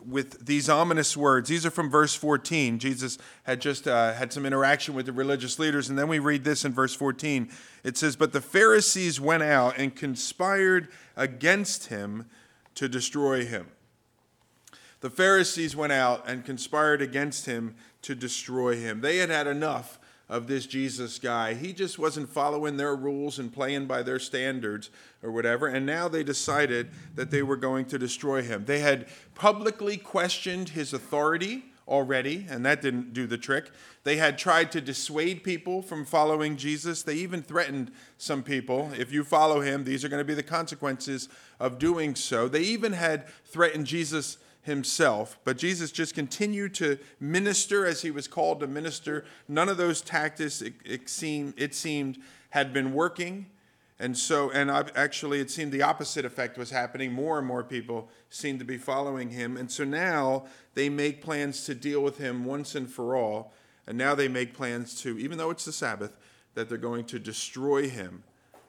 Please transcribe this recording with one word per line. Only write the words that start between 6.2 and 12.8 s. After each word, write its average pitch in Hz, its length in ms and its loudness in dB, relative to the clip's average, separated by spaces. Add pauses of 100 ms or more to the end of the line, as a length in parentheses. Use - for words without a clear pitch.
this 147 180 2
in 143 80 2
verse 127 240 2
fourteen. 135 560 0 (320)
It 127 140 -2
says, 147 180 2
"But 156 160 4
the 147 80 2
Pharisees 190 800 6
went 156 240 4
out 131 340 6
and 135 160 0
conspired 185 960 2 (300)
against 147 720 0
him 107 420 -6 (460)
to 139 120 -2